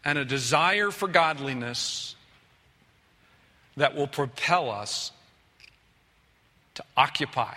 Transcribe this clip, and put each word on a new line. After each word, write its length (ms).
and 120
a 80
desire 640
for 160
godliness 1080
that 200
will 120
propel 640
us 420
to 80
occupy 600